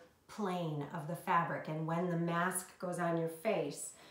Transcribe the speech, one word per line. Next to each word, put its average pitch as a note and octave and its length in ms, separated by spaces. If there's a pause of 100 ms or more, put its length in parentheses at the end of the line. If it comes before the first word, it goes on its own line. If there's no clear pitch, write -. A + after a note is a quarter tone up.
(280)
plane E3+ 680
of D3+ 140
the E3+ 80
fabric, D#3+ 520
and D#3 180
when E3+ 220
the E3 80
mask E3+ 600
goes F3 200
on E3+ 200
your E3 100
face, E3 640 (200)